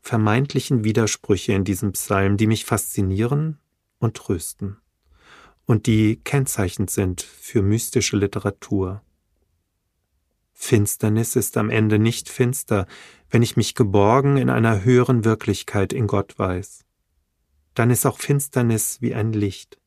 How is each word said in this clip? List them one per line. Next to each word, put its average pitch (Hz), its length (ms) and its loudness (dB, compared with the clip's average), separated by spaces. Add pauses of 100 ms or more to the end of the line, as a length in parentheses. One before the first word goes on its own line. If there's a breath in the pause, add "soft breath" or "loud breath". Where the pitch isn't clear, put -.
vermeintlichen 117 800 0
Widersprüche 107 680 0
in 98 120 2
diesem 98 280 -2
Psalm, 98 440 0
die 107 100 2
mich 110 180 0
faszinieren 120 920 -2 (400)
und 110 180 -2
trösten 98 600 -8 (880 soft breath)
und 107 220 0
die 110 360 2
kennzeichnend - 680 -2
sind 92 320 -4
für - 380 -6
mystische 107 560 0
Literatur. 98 880 -4 (1500)
Finsternis 110 800 0
ist - 220 -2
am 107 140 0
Ende 107 280 2
nicht 113 300 0
finster, 117 580 -2 (440 loud breath)
wenn 117 120 4
ich - 140 -2
mich - 180 0
geborgen 117 640 4
in 127 120 2
einer 113 360 2
höheren 123 400 4
Wirklichkeit 104 680 -2
in 117 140 0
Gott - 320 -2
weiß. 92 460 -6 (880)
Dann 123 160 2
ist 123 160 0
auch - 120 0
Finsternis 120 840 -2
wie 113 100 -4
ein 110 200 -2
Licht. 104 440 -4 (100)